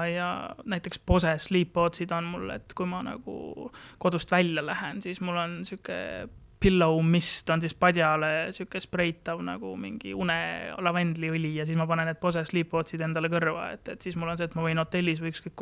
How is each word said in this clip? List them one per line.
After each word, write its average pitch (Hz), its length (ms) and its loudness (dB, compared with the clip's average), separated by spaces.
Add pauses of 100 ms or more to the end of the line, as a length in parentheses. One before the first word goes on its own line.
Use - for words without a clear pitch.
ja 175 200 -2 (380)
näiteks 180 400 -4
Bose 175 320 6
Sleep 180 360 2
Podsid 170 380 2
on 170 220 -2
mul, 175 160 -6
et - 260 -10
kui 185 140 -2
ma 180 160 -4
nagu - 640 -10 (260)
kodust 175 340 0
välja 170 340 2
lähen, 151 360 -6
siis 180 200 -8
mul 175 160 -2
on 170 280 -4
sihuke - 320 -8 (640)
pillow 170 440 6
mist, 170 440 4
on 165 120 2
siis 165 120 -4
padjale 160 800 4
sihuke - 280 -8
spreitav 170 640 -2
nagu 190 260 -6 (100)
mingi - 320 -8
une 180 220 0 (500)
lavendliõli 165 720 0
ja 151 100 -2
siis 165 140 0
ma 160 100 2
panen 165 220 2
need 156 100 -10
Bose 170 240 0
Sleep 165 240 0
Podsid 165 360 -2
endale 160 280 0
kõrva, 165 420 0
et, - 200 -12
et - 100 -16
siis 170 140 -6
mul 165 120 -2
on 170 60 -4
see, 170 120 -2
et - 80 -12
ma 165 100 0
võin 160 140 2
hotellis 165 420 0
või 165 100 -4
ükskõik - 280 -10